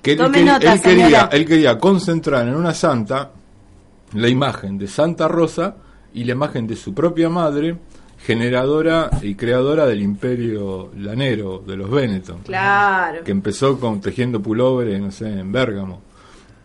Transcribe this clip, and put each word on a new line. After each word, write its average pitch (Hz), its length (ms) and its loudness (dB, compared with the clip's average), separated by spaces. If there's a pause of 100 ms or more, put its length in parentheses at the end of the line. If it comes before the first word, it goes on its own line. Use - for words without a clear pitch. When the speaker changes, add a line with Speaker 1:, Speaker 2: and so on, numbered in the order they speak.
Speaker 1:
que 127 100 0
él 160 60 2
Speaker 2:
Tome 269 200 4
Speaker 1:
quería, - 160 6
Speaker 2:
nota, 170 200 6
Speaker 1:
él 196 80 2
quería, - 240 6
Speaker 2:
señora. - 260 6
Speaker 1:
él 151 140 4
quería 147 320 4
concentrar 160 680 2
en 127 80 -2
una 165 200 -2
santa 131 580 -2 (800)
la 110 160 0
imagen 113 500 -2
de 101 80 -8
Santa 165 420 -2
Rosa 165 480 -2 (380)
y 120 100 -8
la 120 80 -2
imagen 131 340 -4
de 107 100 -6
su - 180 -12
propia 165 340 0
madre, 165 480 -2 (420)
generadora 139 920 0 (120)
y 101 140 -6
creadora 131 500 0
del 104 160 0
imperio 101 920 -4
lanero 101 680 -6
de 95 100 -10
los 98 140 -8
Benetton. 98 500 -4
Speaker 2:
Claro. 190 840 -2
Speaker 1:
Que 190 60 -8
empezó 196 480 -2
con 113 220 -4
tejiendo 113 420 -4
pullovers, 117 580 0
no 98 100 -6
sé, 110 180 -10
en 98 240 -8
Bérgamo. 101 500 -4 (640)